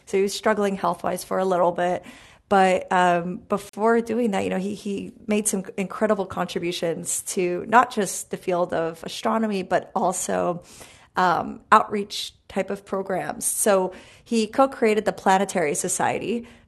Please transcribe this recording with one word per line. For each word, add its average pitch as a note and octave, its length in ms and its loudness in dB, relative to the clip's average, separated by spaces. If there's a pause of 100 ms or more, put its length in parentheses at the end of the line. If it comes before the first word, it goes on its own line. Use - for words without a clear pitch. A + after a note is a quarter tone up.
so - 140 0
he F#3+ 40 4
was G3+ 120 0
struggling G3+ 420 0
health-wise F3+ 480 -4
for F#3+ 140 -4
a F#3+ 80 0
little F3 260 4
bit. F3 320 -2 (460)
But, F#3+ 420 4
um, F3+ 460 2 (100)
before A3+ 540 0
doing A#3 300 0
that, G3 120 0
you F#3 60 -2
know, F#3 80 -2
he, G3+ 160 -4
he F#3+ 400 -8 (120)
made G#3+ 220 0
some F#3+ 160 -2 (140)
incredible G3 480 0
contributions F3 960 -4
to F3 440 -2
not B3 280 4
just - 360 -4
the F#3+ 60 -8
field F3 380 -2
of E3 300 -4
astronomy, A3 580 -2
but - 320 -2
also, F3+ 680 -2 (540)
um, E3 440 0 (120)
outreach - 600 2 (140)
type G3 200 -4
of - 160 -8
programs. F#3+ 640 -4
So F#3+ 480 2 (280)
he A3 260 0
co-created A3 580 2
the F#3+ 60 0
Planetary F#3+ 640 2
Society. F3 720 -2 (220)